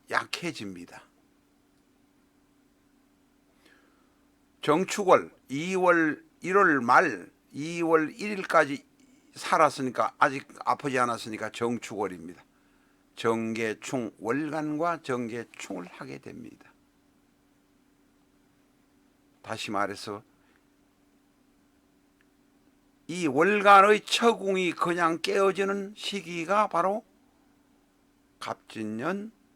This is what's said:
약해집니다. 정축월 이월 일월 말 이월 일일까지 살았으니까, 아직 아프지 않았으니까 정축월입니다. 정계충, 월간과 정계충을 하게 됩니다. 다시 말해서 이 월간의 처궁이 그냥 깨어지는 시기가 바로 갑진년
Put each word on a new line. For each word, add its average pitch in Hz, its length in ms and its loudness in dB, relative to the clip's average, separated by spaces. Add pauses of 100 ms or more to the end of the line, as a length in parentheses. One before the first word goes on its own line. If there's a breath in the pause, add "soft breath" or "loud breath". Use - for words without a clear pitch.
(120)
약해집니다. 110 920 -8 (3500 soft breath)
정축월 160 720 2 (160)
이월 170 760 0 (200)
일월 175 400 4
말 120 500 2 (220)
이월 160 580 0
일일까지 165 760 -2 (480)
살았으니까, 131 840 0
아직 143 280 2 (200)
아프지 127 340 -2
않았으니까 110 520 -4
정축월입니다. 98 920 -6 (720 soft breath)
정계충, 113 1040 -4
월간과 151 840 -4
정계충을 123 840 -8
하게 139 320 -16
됩니다. - 540 -20 (2750)
다시 110 300 -10
말해서 101 500 -4 (2750 soft breath)
이 175 180 -4
월간의 196 760 8
처궁이 196 720 0
그냥 170 480 0
깨어지는 196 760 0
시기가 175 720 -2
바로 190 380 -2 (1300)
갑진년 120 920 -8 (240)